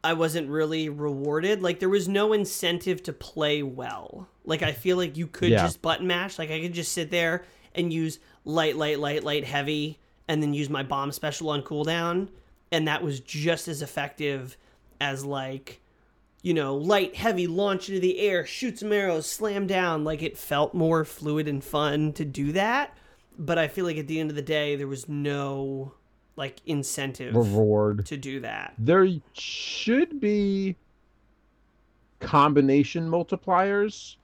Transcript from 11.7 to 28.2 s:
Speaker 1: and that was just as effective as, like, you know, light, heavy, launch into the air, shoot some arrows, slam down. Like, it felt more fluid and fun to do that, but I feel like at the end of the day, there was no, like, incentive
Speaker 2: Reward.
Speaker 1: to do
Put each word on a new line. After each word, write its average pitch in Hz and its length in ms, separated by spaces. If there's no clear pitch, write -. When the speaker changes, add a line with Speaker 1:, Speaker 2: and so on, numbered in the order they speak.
Speaker 1:
and 156 160
that 151 160
was 139 160
just 156 480
as 151 140
effective 143 760
as, 139 240
like, 135 540
you 175 120
know, 139 220
light, 185 400
heavy, 185 300
launch 190 440
into 190 100
the 180 200
air, 196 260
shoot - 340
some 208 140
arrows, 180 320
slam 202 420
down. 180 360
Like, 156 200
it - 140
felt 147 360
more 160 320
fluid 151 420
and 139 160
fun 151 500
to 160 120
do 143 280
that, 233 420
but 165 200
I 160 100
feel 180 180
like 160 120
at 147 100
the 160 120
end 156 100
of 151 60
the 147 60
day, 147 340
there 139 120
was 135 200
no, 139 840
like, 135 300
incentive 135 680
Speaker 2:
Reward. 104 720
Speaker 1:
to 147 100
do 135 220